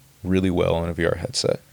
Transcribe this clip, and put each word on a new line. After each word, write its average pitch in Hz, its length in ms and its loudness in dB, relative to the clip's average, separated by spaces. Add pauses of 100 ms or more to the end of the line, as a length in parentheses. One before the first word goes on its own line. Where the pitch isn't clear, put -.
(240)
really 95 280 2
well 85 320 2
in 87 60 -4
a 85 40 -4
V 87 120 0
R - 100 2
headset, - 440 -2 (140)